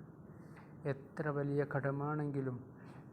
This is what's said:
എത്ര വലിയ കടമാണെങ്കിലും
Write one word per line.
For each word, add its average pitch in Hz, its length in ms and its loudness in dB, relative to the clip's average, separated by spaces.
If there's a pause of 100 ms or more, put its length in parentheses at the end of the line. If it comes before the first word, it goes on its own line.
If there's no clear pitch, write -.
(880)
എത്ര - 400 0
വലിയ 143 380 4 (100)
കടമാണെങ്കിലും 143 880 2 (480)